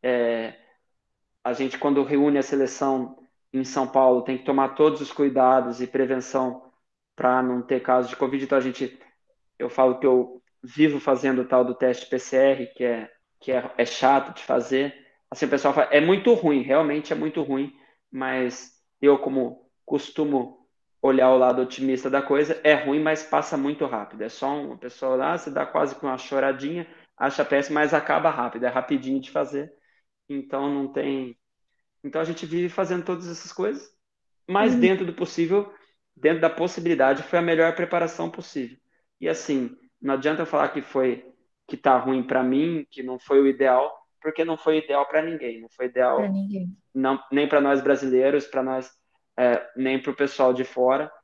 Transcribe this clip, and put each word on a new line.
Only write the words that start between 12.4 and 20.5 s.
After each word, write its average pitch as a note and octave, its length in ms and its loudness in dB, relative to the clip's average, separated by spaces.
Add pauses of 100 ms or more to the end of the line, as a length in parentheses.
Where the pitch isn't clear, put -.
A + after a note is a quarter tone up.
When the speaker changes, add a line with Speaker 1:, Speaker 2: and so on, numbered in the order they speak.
Speaker 1:
que - 100 -6
é, A#2 280 -4 (280)
que - 120 -6
é, A#2+ 260 -2
é A#2+ 80 2
chato C3+ 500 2
de - 80 -18
fazer. C3+ 520 -2 (340)
Assim, - 160 -4
o C3 40 -2
pessoal C#3 240 2
fala, C#3+ 180 2
é D3 100 6
muito G3 320 4
ruim, D3 280 2
realmente D3 520 0
é - 20 -2
muito D#3 280 -4
ruim, C#3 320 -4 (360)
mas C3 600 -6 (300)
eu, C#3 180 6
como B2+ 500 -4 (160)
costumo C#3+ 800 -4 (340)